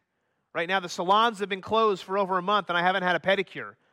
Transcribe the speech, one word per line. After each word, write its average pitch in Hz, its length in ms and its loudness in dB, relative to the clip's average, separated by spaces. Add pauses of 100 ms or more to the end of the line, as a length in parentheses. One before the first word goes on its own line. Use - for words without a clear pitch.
(540)
Right 170 140 -2
now, 190 100 0
the 180 100 -4
salons 202 520 2
have 202 80 -4
been 190 120 -4
closed 214 440 0
for 190 120 -6
over 190 220 0
a 180 40 -2
month 196 260 0
and 175 100 0
I 170 40 2
haven't 185 200 2
had 180 140 2
a - 20 -4
pedicure." 151 560 -2 (180)